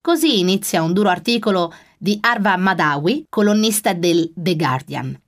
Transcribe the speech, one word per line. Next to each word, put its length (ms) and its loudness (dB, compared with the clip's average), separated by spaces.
Così 380 2
inizia 420 0
un 120 0
duro 160 2
articolo 600 0
di 240 -2
Arva 360 0
Madawi, 720 0
colonnista 640 0
del 400 0
The 220 -2
Guardian. 720 -4